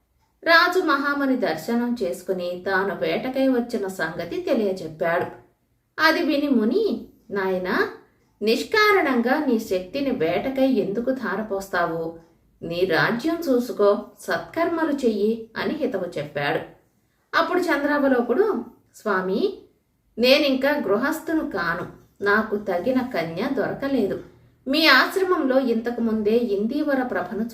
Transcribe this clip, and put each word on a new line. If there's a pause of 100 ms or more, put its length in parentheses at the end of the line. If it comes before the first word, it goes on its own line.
(460)
రాజు
మహాముని
దర్శనం
చేసుకుని
తాను
వేటకై
వచ్చిన
సంగతి
తెలియజెప్పాడు. (560)
అది
విని
ముని, (240)
"నాయనా, (520)
నిష్కారణంగా
నీ
శక్తిని
వేటకై
ఎందుకు
ధారపోస్తావు? (420)
నీ
రాజ్యం (120)
చూసుకో, (220)
సత్కర్మలు
చెయ్యి"
అని
హితవు (120)
చెప్పాడు. (800)
అప్పుడు
చంద్రావలోకుడు, (300)
"స్వామి, (600)
నేనింకా
గృహస్థును
కాను, (360)
నాకు
తగిన
కన్య
దొరకలేదు. (480)
మీ
ఆశ్రమంలో
ఇంతకు
ముందే
ఇందీవర
ప్రభను